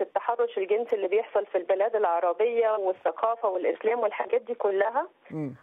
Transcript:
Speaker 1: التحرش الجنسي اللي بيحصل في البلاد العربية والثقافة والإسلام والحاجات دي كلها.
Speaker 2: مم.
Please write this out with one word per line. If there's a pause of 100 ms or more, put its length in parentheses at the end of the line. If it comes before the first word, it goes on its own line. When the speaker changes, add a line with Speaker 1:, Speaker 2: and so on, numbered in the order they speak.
Speaker 1:
التحرش
الجنسي
اللي
بيحصل
في
البلاد
العربية
والثقافة
والإسلام
والحاجات
دي
كلها. (240)
Speaker 2:
مم.